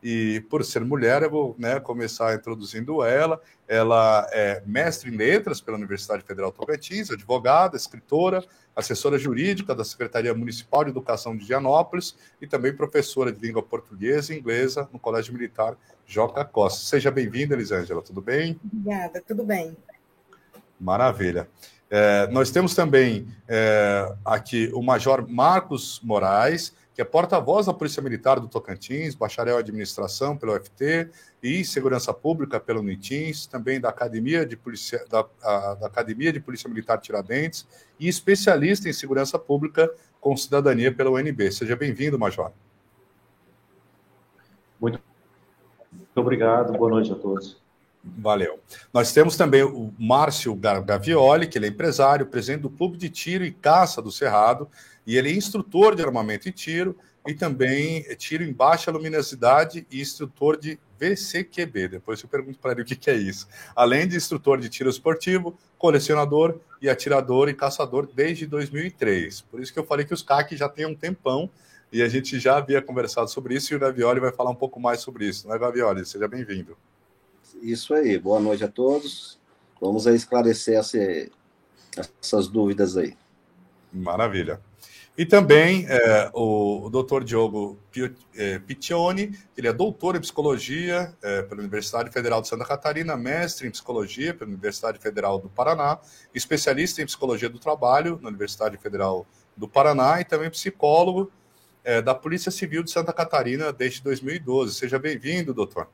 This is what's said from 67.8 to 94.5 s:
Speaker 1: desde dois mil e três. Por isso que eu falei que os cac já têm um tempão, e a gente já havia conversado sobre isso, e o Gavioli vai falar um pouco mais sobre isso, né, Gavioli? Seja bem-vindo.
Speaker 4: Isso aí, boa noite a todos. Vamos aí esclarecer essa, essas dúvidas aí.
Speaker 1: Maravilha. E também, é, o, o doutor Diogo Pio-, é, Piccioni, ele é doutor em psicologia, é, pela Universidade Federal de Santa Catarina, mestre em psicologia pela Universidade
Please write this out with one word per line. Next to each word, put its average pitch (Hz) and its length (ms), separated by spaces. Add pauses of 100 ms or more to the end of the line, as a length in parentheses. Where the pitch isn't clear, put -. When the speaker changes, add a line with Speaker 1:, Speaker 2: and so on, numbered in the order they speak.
Speaker 1:
desde 160 320
dois 143 240
mil 151 160
e 185 40
três. 95 520
Por - 180
isso 127 140
que - 40
eu 156 60
falei 147 220
que 175 80
os 160 80
cac 147 340
já 143 140
têm 156 160
um 156 80
tempão, 160 560 (420)
e 113 80
a 117 80
gente 131 320
já 131 160
havia 139 240
conversado 120 480
sobre 127 280
isso, 139 180
e - 20
o 139 40
Gavioli 127 400
vai 127 120
falar 123 180
um 123 40
pouco 131 260
mais 123 200
sobre 113 260
isso, 98 220
né, 110 100
Gavioli? 117 480
Seja 101 200
bem-vindo. 104 520 (840)
Speaker 4:
Isso 117 340
aí, 131 220
boa 95 220
noite 104 240
a 101 60
todos. 139 720 (400)
Vamos 104 260
aí 120 80
esclarecer 117 640
essa, 107 200 (1200)
essas 101 240
dúvidas 98 500
aí. 80 200 (760)
Speaker 1:
Maravilha. 92 680 (580)
E 165 80
também, 170 640
é, 113 440
o, 104 540
o - 20
doutor 127 360
Diogo 104 520 (140)
Pio-, 127 240 (220)
é, 98 240
Piccioni, 180 760 (200)
ele 120 100
é 113 60
doutor 180 420
em 170 60
psicologia, 160 1000
é, 98 220
pela 101 180
Universidade 104 500
Federal 117 300
de 113 60
Santa 120 180
Catarina, 151 520
mestre 139 500
em 113 40
psicologia 120 640
pela 117 160
Universidade 101 520